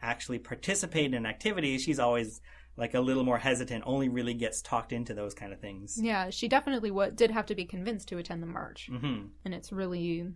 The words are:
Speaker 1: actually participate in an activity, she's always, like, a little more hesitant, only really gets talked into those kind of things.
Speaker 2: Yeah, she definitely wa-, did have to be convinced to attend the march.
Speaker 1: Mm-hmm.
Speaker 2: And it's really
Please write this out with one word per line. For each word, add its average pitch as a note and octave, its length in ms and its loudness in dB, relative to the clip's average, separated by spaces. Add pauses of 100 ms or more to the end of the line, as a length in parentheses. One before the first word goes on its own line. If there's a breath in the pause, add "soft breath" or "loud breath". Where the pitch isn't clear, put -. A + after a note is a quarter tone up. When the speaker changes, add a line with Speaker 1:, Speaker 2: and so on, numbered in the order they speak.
Speaker 1:
actually A#2+ 380 -2
participate D#3+ 680 0
in B2+ 60 2
an A2+ 120 0
activity, C#3+ 520 0
she's C3+ 220 2
always, A#2+ 400 4 (380 soft breath)
like, A#2 160 -2
a B2+ 80 4
little C3 240 4
more B2 140 4
hesitant, B2 460 0
only C3+ 220 2
really A#2+ 260 0
gets A#2 280 -2
talked A#2 320 -2
into A#2 200 -4
those G2+ 200 -4
kind G2+ 180 -10
of G2 80 -12
things. G2+ 420 -10
Speaker 2:
Yeah, G3+ 280 0
she A3+ 180 -2
definitely B3+ 420 4
wa-, G3 200 4
did A3+ 220 6
have A3 160 0
to G#3 80 0
be F3+ 100 -4
convinced F#3+ 440 -4
to F3+ 80 -4
attend E3+ 240 -6
the E3 60 -6
march. - 460 -8
Speaker 1:
Mm-hmm. A#2 320 -2 (180)
Speaker 2:
And F#3 100 -4
it's - 200 -8
really F3 520 -2 (100)